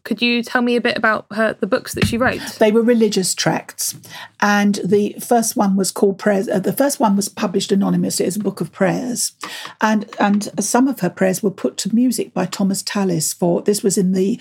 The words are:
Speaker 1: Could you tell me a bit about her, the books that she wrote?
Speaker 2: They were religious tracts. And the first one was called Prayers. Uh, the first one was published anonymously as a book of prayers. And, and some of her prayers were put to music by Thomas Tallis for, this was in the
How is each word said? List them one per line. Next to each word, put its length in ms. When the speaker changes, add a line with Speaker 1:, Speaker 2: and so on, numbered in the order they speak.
Speaker 1:
Could 180
you 200
tell 200
me 140
a 60
bit 160
about 340
her, 220
the 140
books 260
that 140
she 100
wrote? 240
Speaker 2:
They 120
were 100
religious 540
tracts. 600
And 420
the 360
first 360
one 200
was 160
called 260
Prayers. 300
Uh, 120
the 140
first 260
one 160
was 140
published 420
anonymously 540
as 100
a 40
book 220
of 100
prayers. 640
And, 280
and 300
some 240
of 140
her 80
prayers 340
were 80
put 260
to 160
music 400
by 120
Thomas 360
Tallis 520
for, 280
this 220
was 140
in 160
the 280